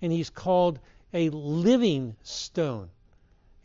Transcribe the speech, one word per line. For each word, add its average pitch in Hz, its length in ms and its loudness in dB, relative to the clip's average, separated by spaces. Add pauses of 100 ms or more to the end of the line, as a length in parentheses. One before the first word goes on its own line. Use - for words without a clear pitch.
and 170 100 -2
he's 165 180 -2
called 180 500 2 (340)
a 170 160 2
living 151 920 2
stone 123 640 -6 (760)